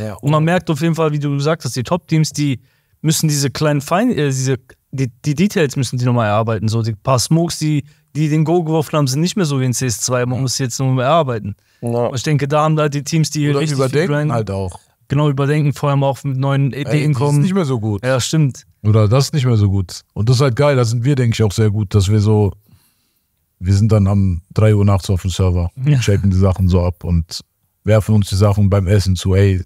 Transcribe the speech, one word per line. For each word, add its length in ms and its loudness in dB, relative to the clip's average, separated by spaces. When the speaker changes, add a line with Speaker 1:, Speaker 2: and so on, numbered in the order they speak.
Speaker 1:
Ja. 120 -8
Speaker 2:
Und 160 -4
man 140 2
merkt 260 0
auf 100 -4
jeden 140 0
Fall, 180 -2
wie 60 -2
du 180 -4
gesagt 260 -2
hast, 140 -6
die 60 -2
Top-Teams, 480 -2
die 280 -4
müssen 260 0
diese 220 -2
kleinen 320 -2
Fein-, 300 0
äh, 160 -2
diese, 300 -2
die, 160 -4
die 80 0
Details 420 0
müssen 220 -4
die 80 -2
nochmal 220 2
erarbeiten. 400 0
So 120 -2
die 140 -4
paar 240 -2
Smokes, 400 0
die, 260 -2
die 140 0
den 160 0
Go 180 0
geworfen 320 -2
haben, 120 2
sind 120 -2
nicht 160 -2
mehr 80 0
so 160 -2
wie 60 0
in 80 0
C 120 -4
S 140 -4
zwei. 240 -2
Man 160 -4
muss 160 -4
sie 60 -4
jetzt 180 -6
nochmal 240 0
erarbeiten. 500 0
Speaker 1:
Ja. 60 -6
Speaker 2:
Und 100 -4
ich 60 -8
denke, 260 0
da 140 0
haben 180 2
halt 140 0
die 100 -6
Teams, 240 0
die 220 -2
Speaker 3:
Oder 100 0
Speaker 2:
richtig 160 -2
viel 80 0
Speaker 3:
überdenken 300 0
Speaker 2:
grinden. 180 -2
Speaker 3:
halt 180 -4
auch. 300 -6
Speaker 2:
Genau, 180 2
überdenken, 460 0
vor 160 -4
allem 140 0
auch 200 -2
mit 140 -4
neuen 340 0
Speaker 3:
Ey, 100 -8
Speaker 2:
Ideen 100 -6
Speaker 3:
die 40 2
ist 80 0
Speaker 2:
kommen. 240 2
Speaker 3:
nicht 100 0
mehr 140 0
so 140 -2
gut. 240 -4
Speaker 2:
Ja, 160 0
stimmt. 440 0
Speaker 3:
Oder 260 4
das 180 2
ist 80 -6
nicht 100 0
mehr 120 2
so 120 4
gut. 340 -2
Und 140 -2
das 80 4
ist 60 2
halt 140 0
geil, 200 2
da 80 2
sind 200 -2
wir, 120 2
denke 180 2
ich, 80 0
auch 100 2
sehr 180 2
gut, 240 -2
dass 140 4
wir 120 4
so, 320 2
wir 160 0
sind 180 2
dann 140 4
um 340 2
drei 200 4
Uhr 100 2
nachts 260 0
auf 120 -2
dem 80 -4
Server, 400 0
Speaker 2:
Ja. 160 2
Speaker 3:
shapen 300 0
die 60 2
Sachen 320 2
so 140 2
ab 220 -4
und 360 -2
werfen 300 2
uns 160 2
die 60 -2
Sachen 340 2
beim 160 0
Essen 300 2
zu, 180 0
„Ey, 320 2